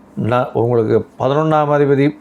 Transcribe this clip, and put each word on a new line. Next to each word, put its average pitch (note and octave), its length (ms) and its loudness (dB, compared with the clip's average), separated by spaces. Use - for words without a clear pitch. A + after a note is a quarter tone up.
ந-, B2 320 -2
உங்களுக்கு A2+ 540 0
பதினொன்னாம் D3+ 520 0
அதிபதி, C#3+ 500 2